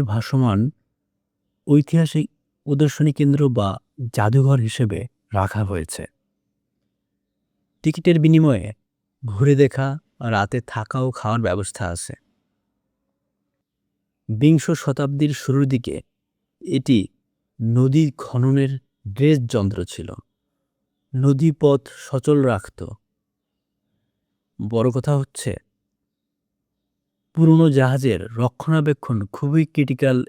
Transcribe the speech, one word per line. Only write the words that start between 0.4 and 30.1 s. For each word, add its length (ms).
ঐতিহাসিক 600
প্রদর্শনী 460
কেন্দ্র 360
বা 200
জাদুঘর 460
হিসেবে 400
রাখা 300
হয়েছে। 380
টিকিটের 340
বিনিময়ে 480
ঘুরে 340
দেখা, 300
রাতে 320
থাকা 340
ও 100
খাওয়ার 300
ব্যবস্থা 460
আছে। 280
বিংশ 360
শতাব্দীর 520
শুরুর 320
দিকে 300
এটি 360
নদী 440
খননের 560
ড্রেস 300
যন্ত্র 320
ছিল। 240
নদীপথ 680
সচল 440
রাখত। 360
বড় 320
কথা 260
হচ্ছে, 360
পুরনো 340
জাহাজের 500
রক্ষণাবেক্ষণ 840
খুবই 340
ক্রিটিক্যাল 500